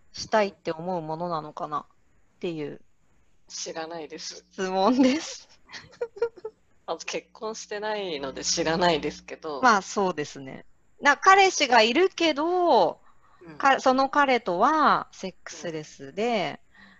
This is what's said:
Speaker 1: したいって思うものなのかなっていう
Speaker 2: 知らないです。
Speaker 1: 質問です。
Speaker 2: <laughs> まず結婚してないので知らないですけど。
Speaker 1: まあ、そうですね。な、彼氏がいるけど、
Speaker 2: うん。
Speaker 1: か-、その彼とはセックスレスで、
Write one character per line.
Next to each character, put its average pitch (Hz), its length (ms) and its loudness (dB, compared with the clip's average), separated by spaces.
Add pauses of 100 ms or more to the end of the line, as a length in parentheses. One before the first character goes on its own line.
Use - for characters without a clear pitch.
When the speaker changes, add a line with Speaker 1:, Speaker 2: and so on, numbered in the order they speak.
(120)
Speaker 1:
し - 160 -12
た 220 140 2
い 196 60 0
っ 196 40 -8
て - 200 -8
思 170 260 -6
う 160 40 -6
も 156 140 -6
の 175 120 -6
な 160 140 -4
の 151 100 -14
か 156 160 -10
な 151 120 -4
っ - 40 -20 (560)
て 185 100 -4
い 151 180 -8
う 143 120 -14 (680)
Speaker 2:
知 - 260 -12
ら 160 140 -10
な 165 140 -12
い 147 80 -14
で 156 100 -16
す。 - 340 -16
Speaker 1:
質 190 160 -6
問 196 320 2
で 269 200 4
す。 - 280 -14 (680)
Speaker 2:
<laughs> - 720 -10
ま 165 100 -8
ず - 100 -18
結 - 260 -10
婚 220 220 -12
し - 140 -16
て 208 120 -10
な 214 160 -4
い 180 220 -6
の 135 140 -8
で - 120 -12
知 170 200 -2
ら 160 140 0
な 175 120 4
い 151 100 0
で 147 100 -6
す - 140 -20
け - 120 -14
ど。 160 260 -10
Speaker 1:
ま 233 140 6
あ、 190 60 0
そ 190 280 -2
う - 40 -6
で 147 100 -6
す - 160 -14
ね。 135 240 -14 (360)
な、 285 160 4
彼 381 340 6
氏 285 180 -2
が 233 140 8
い 233 120 4
る 370 140 4
け 320 260 0
ど、 311 680 2 (460)
Speaker 2:
う 165 60 -18
ん。 147 60 -18
Speaker 1:
か-、 277 220 4
そ 262 140 4
の 269 140 2
彼 262 320 2
と 180 180 -2
は 254 540 2
セ - 160 -12
ッ 170 60 -12 (100)
ク - 80 -14
ス - 180 -10
レ 156 140 -10
ス 139 300 -18
で、 190 460 -4 (400)